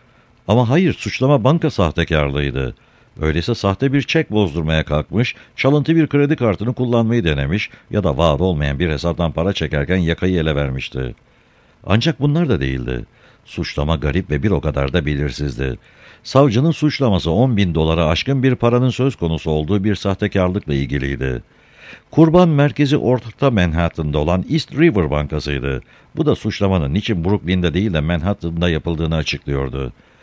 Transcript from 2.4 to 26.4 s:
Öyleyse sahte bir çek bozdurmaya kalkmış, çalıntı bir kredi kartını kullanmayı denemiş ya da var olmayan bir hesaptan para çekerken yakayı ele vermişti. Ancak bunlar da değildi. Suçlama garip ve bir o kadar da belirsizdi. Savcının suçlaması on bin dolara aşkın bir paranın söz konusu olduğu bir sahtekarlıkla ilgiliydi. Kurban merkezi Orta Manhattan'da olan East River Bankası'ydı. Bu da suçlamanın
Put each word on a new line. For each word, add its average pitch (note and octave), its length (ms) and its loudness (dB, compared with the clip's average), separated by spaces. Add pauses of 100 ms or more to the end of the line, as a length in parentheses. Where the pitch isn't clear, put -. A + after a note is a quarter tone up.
Öyleyse D#2 340 0
sahte A#2 380 0
bir C#3 80 2
çek D#3 300 -2
bozdurmaya D#2+ 520 0
kalkmış, D2+ 520 -2 (200)
çalıntı D3 400 2
bir D#3+ 120 2
kredi C#3+ 280 2
kartını A2+ 380 0
kullanmayı A#2 500 0
denemiş D2+ 460 -2 (220)
ya G2+ 120 0
da D2 140 0
var D2+ 220 4
olmayan D2 400 0
bir E2 100 0
hesaptan D#2+ 420 -2
para F2 220 0
çekerken D2+ 440 -2
yakayı F2+ 420 0
ele D#2 160 0
vermişti. C2 600 -4 (680)
Ancak A#2 360 0
bunlar D3 280 2
da F2+ 100 0
değildi. B1+ 460 -4 (400)
Suçlama D#2 500 -2
garip D2+ 340 -2
ve D2 140 -2
bir G#2 80 2
o D2 100 0
kadar C#2 320 -2
da E2 120 0
belirsizdi. C#2 720 -4 (460)
Savcının C3+ 480 2
suçlaması A#2+ 600 0
on A#2 260 2
bin F2+ 180 2
dolara D#2+ 320 2
aşkın B2+ 360 0
bir C3 120 2
paranın B2 340 2
söz B2+ 260 -2
konusu D#2+ 360 -2
olduğu D#2 320 0
bir G#2 120 0
sahtekarlıkla F#2+ 800 -2
ilgiliydi. C2+ 720 -2 (680)
Kurban E3 380 6
merkezi C#3+ 480 2
Orta B2 540 0
Manhattan'da E2 640 0
olan E2+ 340 0
East D#3 220 -4
River G#2 380 2
Bankası'ydı. C#2+ 720 -2 (340)
Bu E3 100 -2
da C#3+ 100 2
suçlamanın F#2+ 580 0